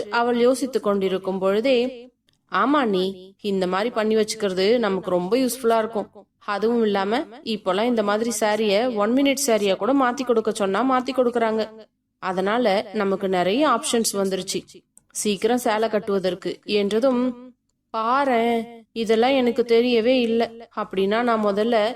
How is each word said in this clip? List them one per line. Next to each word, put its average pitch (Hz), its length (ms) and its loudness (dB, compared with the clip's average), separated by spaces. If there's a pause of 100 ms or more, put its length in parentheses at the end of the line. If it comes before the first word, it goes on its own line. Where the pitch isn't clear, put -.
அவள் 240 300 0
யோசித்துக் 247 440 2
கொண்டிருக்கும் 190 560 -2
பொழுதே, 220 380 2 (760)
"ஆமா 254 340 2
நீ, 190 180 0 (380)
இந்த 190 260 0
மாதிரி 196 220 -2
பண்ணி 220 260 0
வச்சுக்கிறது 202 520 0 (120)
நமக்கு 190 300 -2
ரொம்ப 180 280 0
யூஸ்ஃபுல்லா 226 400 0
இருக்கும். 220 300 -4 (380)
அதுவும் 220 380 0
இல்லாம 202 360 0 (260)
இப்போலாம் 208 460 -2
இந்த 226 120 0
மாதிரி 214 360 0
சாரிய 214 360 0 (200)
ஒன் 208 180 0
மினிட் 277 320 2
சாரியா 208 300 2
கூட 202 180 -2
மாத்தி 262 300 2
கொடுக்க 226 280 0
சொன்னா 196 340 0
மாத்தி 254 280 0
கொடுக்கறாங்க. 226 500 0 (600)
அதனால 190 420 0 (280)
நமக்கு 196 360 -2
நிறைய 185 400 2
ஆப்ஷன்ஸ் 233 440 0
வந்துருச்சு. 190 460 -4 (560)
சீக்கிரம் 220 480 0
சேலை 220 260 0
கட்டுவதற்கு" 185 640 -2 (200)
என்றதும், 220 520 2 (680)
"பாரேன், 233 680 0 (320)
இதெல்லாம் 226 480 2
எனக்கு 233 240 2
தெரியவே 233 580 2
இல்ல. 226 200 0 (340)
அப்படின்னா 196 460 0
நான் 226 240 0
முதல்ல 214 320 2 (180)